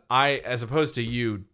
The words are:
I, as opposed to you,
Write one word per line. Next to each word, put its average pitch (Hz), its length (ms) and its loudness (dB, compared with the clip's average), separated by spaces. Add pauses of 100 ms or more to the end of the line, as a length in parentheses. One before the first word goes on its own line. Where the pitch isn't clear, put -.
(100)
I, 139 340 4
as 120 180 -4
opposed 147 340 0
to 120 60 -2
you, 113 520 -2